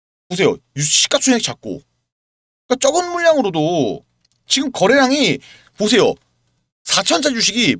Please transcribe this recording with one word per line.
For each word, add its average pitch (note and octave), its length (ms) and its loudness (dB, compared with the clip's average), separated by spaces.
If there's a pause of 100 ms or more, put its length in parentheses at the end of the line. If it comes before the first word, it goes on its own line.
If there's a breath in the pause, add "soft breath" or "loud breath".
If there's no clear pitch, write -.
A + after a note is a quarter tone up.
(280)
보세요. F3 300 0 (180)
유-, C#3 60 -6
시가총액 B3 600 0
작고. A#2 400 -10 (840)
그러니까 B3+ 200 0
적은 F4 240 0
물량으로도 F3+ 920 0 (440)
지금 C4+ 260 -2
거래량이 B3+ 680 2 (380 loud breath)
보세요. G3+ 360 2 (680)
사천 C4+ 380 -2
자 D4 80 0
주식이 G#3+ 500 -2